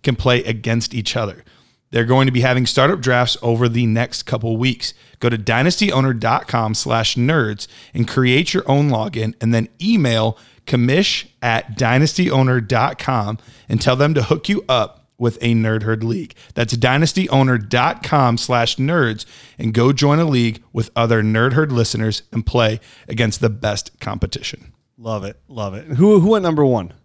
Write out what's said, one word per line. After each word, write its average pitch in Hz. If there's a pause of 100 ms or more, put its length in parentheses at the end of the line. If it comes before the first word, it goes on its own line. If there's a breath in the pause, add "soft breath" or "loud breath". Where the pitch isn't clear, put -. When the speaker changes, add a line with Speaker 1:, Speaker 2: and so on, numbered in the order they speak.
Speaker 1:
can 127
play 123
against 113
each 110
other. 104 (460 soft breath)
They're 117
going 131
to 127
be 123
having 127
startup 143
drafts 123
over 117
the 117
next 117
couple 113
weeks. 123 (280 soft breath)
Go 120
to 117
dynastyowner 131
dot 113
com 110
slash 113
nerds 123 (280 loud breath)
and 117
create 131
your 190
own 143
login, 110
and 117
then 110 (120)
email 123 (300 soft breath)
commish 135 (120)
at 117
dynastyowner 127
dot 127
com 110 (320 soft breath)
and 117
tell 127
them 147
to 135
hook 160
you 208
up 117 (100)
with 120
a 117
Nerd 110
Herd 110
league. 120 (200 soft breath)
That's 117
dynastyowner 131
dot 127
com 127
slash 117
nerds, 135 (340 loud breath)
and 113
go 120
join 143
a 165
league 120 (120)
with 113
other 113
Nerd 113
Herd 151
listeners 110
and 113
play 110 (280 soft breath)
against 110
the 117
best 104
competition. - (240)
Speaker 2:
Love 110
it. 101
Love 104
it. 113
Who, 180
who 196
went 214
number 151
one? 107 (120)